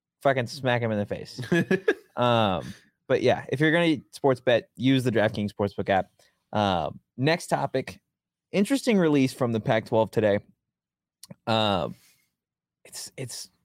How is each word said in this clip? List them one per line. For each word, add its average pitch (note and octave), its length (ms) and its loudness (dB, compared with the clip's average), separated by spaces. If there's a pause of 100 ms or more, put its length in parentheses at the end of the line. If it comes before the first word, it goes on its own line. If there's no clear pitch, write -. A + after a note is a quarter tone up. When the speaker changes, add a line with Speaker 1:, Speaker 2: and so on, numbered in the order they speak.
(220)
Speaker 1:
fucking C3 240 2
smack B2+ 340 -2
him A2+ 120 -2
in G#2 60 -2
the G2+ 80 -2
face. - 340 -10 (100)
Speaker 2:
<laughs> - 680 0
Speaker 1:
Um, G#2+ 580 0 (320)
but C3 160 0
yeah, A#2 280 2
if C3+ 100 -2
you're D#3 120 4
gonna E3 260 2 (120)
sports C3+ 300 0
bet, A2+ 360 0
use C3 280 2
the B2 80 0
DraftKings G#2 400 0
Sportsbook G2+ 360 -4
app. F#2+ 220 0 (420)
Um, F#2+ 460 -2 (180)
next D#3 300 -2
topic, - 540 -4 (500)
interesting G#3 480 0
release D3 340 2
from A#2+ 200 -2
the A2 80 -2
Pac-twelve A2 500 0
today. G#2 300 2 (1080)
Um, G2+ 480 0 (920)
it's, - 320 -16
it's - 340 -14 (140)